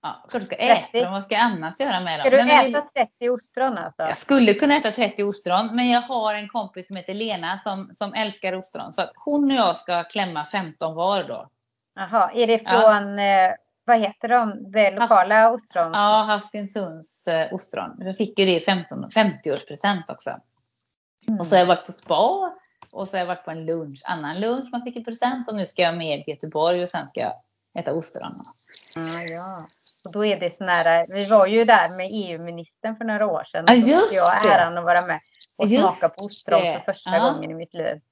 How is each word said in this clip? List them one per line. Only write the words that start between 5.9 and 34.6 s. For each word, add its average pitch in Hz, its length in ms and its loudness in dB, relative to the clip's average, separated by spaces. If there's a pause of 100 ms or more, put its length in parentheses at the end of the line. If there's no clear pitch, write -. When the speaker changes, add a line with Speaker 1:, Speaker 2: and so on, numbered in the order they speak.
Speaker 1:
jag 240 100 4
har 233 340 -4
en 208 140 -10
kompis 196 380 -10
som 196 100 -14
heter 185 180 -10
Lena 196 440 -6
som, 196 360 -8
som 196 200 -8
älskar 202 400 -6
ostron. 185 380 -12
Så 185 100 -4
att - 140 -6
hon 285 340 0
och 269 60 2
jag 202 200 2
ska 175 280 -4
klämma 175 400 -6
femton 160 500 -6
var 185 300 0
då. - 240 -12 (460)
Speaker 2:
Jaha, 190 400 0
är 233 120 2
det 220 180 2
Speaker 1:
Ja. 190 160 2
Speaker 2:
från, 202 380 4
eh, 196 320 4 (340)
vad 233 160 4
heter 208 280 -4
de? 220 440 0
Det 208 180 4
Speaker 1:
Havs- 196 100 -6
Speaker 2:
lokala 220 500 6
ostron? 180 420 -4
Speaker 1:
Ja, 208 360 4
Havstinsunds, 202 1000 -6
eh, 160 260 -2
ostron. - 440 -10
Jag 190 180 -8
fick 208 220 -4
ju 196 80 4
det 180 100 4
i 160 40 0
femton, 170 500 -4
femtioårspresent 175 1000 -2
också. - 200 -12 (1000)
Speaker 2:
Mm. 220 120 -2
Speaker 1:
Och 170 60 -4
så - 80 2
har 185 60 8
jag 180 60 4
varit 175 200 2
på 185 60 -18
spa. 320 600 -2 (380)
Och 190 180 -10
så 202 80 -14
har - 20 -2
jag 180 80 -4
varit 180 180 -8
på 165 60 -12
en 160 160 -10
lunch, 156 380 -8
annan 160 360 -8
lunch 247 320 -4
man 240 100 -8
fick 247 140 -12
i 233 80 -12
present. 247 440 -6
Och 220 60 -8
nu 190 120 -4
ska - 160 -4
jag 170 140 0
med 156 280 -6
till 151 100 -10
Göteborg 160 480 -2
och 180 60 -6
sen 160 200 -10
ska - 120 -10
jag 113 120 -4 (460)
äta 147 140 -6
ostron. - 520 -10 (500)
Speaker 2:
Ja, 165 280 -8 (120)
ja. 175 320 -14 (380)
Och 175 80 -18
då 208 120 -4
är 196 160 0
det 175 160 -4
sån 190 120 -8
här, 170 400 2
vi 196 180 -6
var 202 200 6
ju 226 180 2
där 202 240 6
med 185 240 -8
E 196 200 -8
U-ministern 170 640 -10
för 226 80 -12
några 214 220 -2
år 165 180 -2
sedan. 165 240 -8
Speaker 1:
Ja, 240 60 10
Speaker 2:
Och 254 40 8
då 226 60 4
fick 247 80 4
Speaker 1:
just 392 220 4
Speaker 2:
jag 185 280 2
Speaker 1:
det. 214 60 4
Speaker 2:
äran 175 300 4